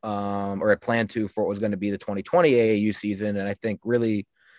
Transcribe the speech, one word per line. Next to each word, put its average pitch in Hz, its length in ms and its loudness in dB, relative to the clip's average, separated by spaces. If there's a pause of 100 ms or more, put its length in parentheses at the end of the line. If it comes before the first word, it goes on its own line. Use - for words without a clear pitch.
um, 101 580 -4
or 104 80 2
had 101 140 2
planned 117 280 0
to 107 180 -4
for 107 160 -2
what 90 40 0
was 101 120 -4
gonna 104 180 -2
be 101 120 -2
the 98 60 -2
twenty 101 260 -6
twenty 165 340 4
A 113 160 4
A - 20 4
U 104 180 2
season. 104 460 -4
And 98 100 -4
I 101 60 -4
think 104 300 -4
really, 113 420 0 (320)